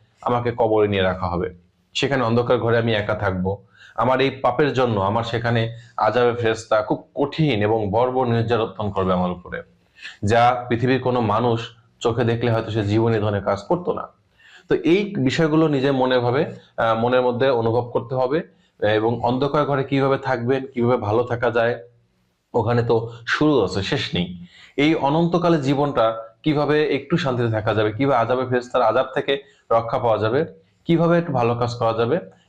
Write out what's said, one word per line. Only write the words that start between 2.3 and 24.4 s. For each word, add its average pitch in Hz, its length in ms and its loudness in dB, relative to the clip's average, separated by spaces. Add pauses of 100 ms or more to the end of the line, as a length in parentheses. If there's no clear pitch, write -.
ঘরে 113 200 0
আমি 117 160 0
একা 104 220 -2
থাকবো, 92 360 -2 (440)
আমার 131 260 0
এই 135 80 2
পাপের 131 440 0
জন্য 120 280 2
আমার 107 220 0
সেখানে 117 380 -2 (360)
আযাবে 117 380 2
ফেরেশতা 110 460 0
খুব - 180 -4 (160)
কঠিন 143 460 0
এবং 104 300 0
বর্বর 127 340 2
নির্যাতন 117 640 -2
করবে 92 220 0
আমার 90 180 0
উপরে, - 320 -12 (600)
যা 117 460 4
পৃথিবীর 123 300 0
কোনো 123 220 0
মানুষ 113 380 0 (400)
চোখে 123 240 0
দেখলে 117 280 0
হয়তো 110 200 -2
সে 110 120 -2
জীবনে 110 340 2
এ - 20 0
ধরনের 101 240 -2
কাজ 98 200 -2
করতো - 300 -4
না। - 140 -8 (600)
তো 151 60 4
এই 190 440 0
বিষয়গুলো 156 480 2
নিজে 143 240 2
মনে 127 280 2
ভাবে, 120 220 0 (360)
আহ, 113 220 2
মনের 123 220 2
মধ্যে 127 280 2
অনুভব 117 440 0
করতে 127 220 -4
হবে 131 260 0 (380)
এবং 107 320 2 (120)
অন্ধকার 139 420 0
ঘরে 135 180 -2
কিভাবে 135 340 0
থাকবেন, 131 440 -2 (120)
কিভাবে 120 240 2
ভালো 110 260 0
থাকা 120 280 -2
যায়, 117 240 0 (800)
ওখানে 117 300 0
তো 120 120 2 (320)
শুরু 147 360 2
আছে, 92 200 -4
শেষ 135 320 -4
নেই। 87 120 0 (500)